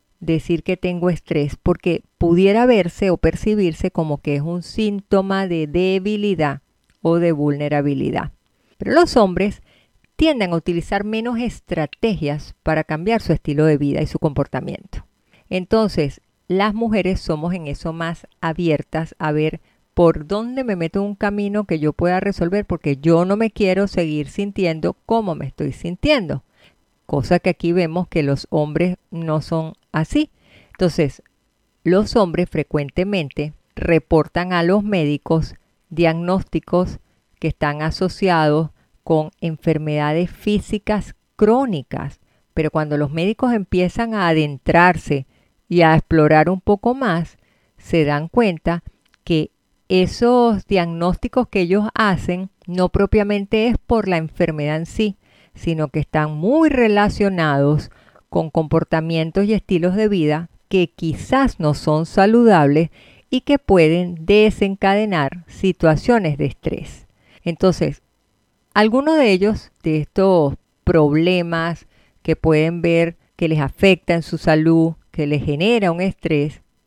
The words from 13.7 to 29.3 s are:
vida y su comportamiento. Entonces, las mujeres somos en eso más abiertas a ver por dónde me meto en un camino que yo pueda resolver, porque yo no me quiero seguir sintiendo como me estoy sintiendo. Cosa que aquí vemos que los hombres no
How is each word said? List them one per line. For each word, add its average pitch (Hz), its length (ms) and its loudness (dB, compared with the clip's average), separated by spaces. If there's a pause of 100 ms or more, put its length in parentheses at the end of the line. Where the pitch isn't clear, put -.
vida 143 240 -2
y 156 60 -2
su - 120 -6
comportamiento. - 840 -6 (440)
Entonces, 185 720 -2 (300)
las 196 240 0
mujeres 208 480 -2
somos 160 320 -4
en 170 140 -8
eso 151 260 -8
más 165 340 -8 (140)
abiertas 160 760 -2
a 156 140 -4
ver 156 300 -2 (320)
por 165 340 2
dónde 233 360 -4
me 214 140 -4
meto 165 220 -4
en 202 80 -2
un 208 80 -8
camino 202 500 -2
que 165 120 -4
yo 151 140 0
pueda 180 300 0
resolver, 202 420 -2
porque 156 320 -4
yo 165 300 2
no 190 100 0
me 220 160 0
quiero 196 360 0
seguir 151 420 -4
sintiendo 175 640 -4 (100)
como 214 300 -2
me 143 100 -10
estoy 139 280 -8
sintiendo. 175 680 -4 (640)
Cosa 151 340 0
que 185 100 -2
aquí 170 240 -2
vemos 175 340 -2
que 160 160 -2
los 139 260 -2
hombres 151 460 -2 (160)
no 160 300 -4